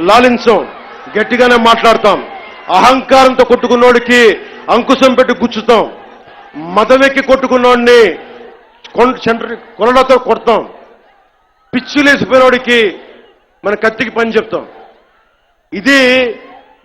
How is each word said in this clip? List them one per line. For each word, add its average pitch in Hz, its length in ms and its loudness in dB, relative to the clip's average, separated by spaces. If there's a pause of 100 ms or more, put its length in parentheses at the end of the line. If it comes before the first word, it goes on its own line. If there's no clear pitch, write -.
లాలించాం, 220 680 2 (500)
గట్టిగానే 240 380 0
మాట్లాడతాం. 226 720 0 (400)
అహంకారంతో 254 760 2
కొట్టుకున్నోడికి 240 960 2 (300)
అంకుశం 240 440 0
పెట్టి 247 200 0
గుచ్చుతాం, 226 580 -2 (840)
మదవెక్కి 262 480 2
కొట్టుకున్నోడిని 247 960 2 (760)
కొన్-, 254 220 0 (120)
చెంట్రి-, 226 480 -8
కొరడాతో 254 420 2
కొడతాం, 220 500 -2 (1040)
పిచ్చులేసిపోయినోడికి 247 1200 0 (680)
మన 202 100 -4
కత్తికి 220 360 -6
పని 226 200 -4
చెప్తాం. 175 360 -6 (1080)
ఇది 254 520 0 (600)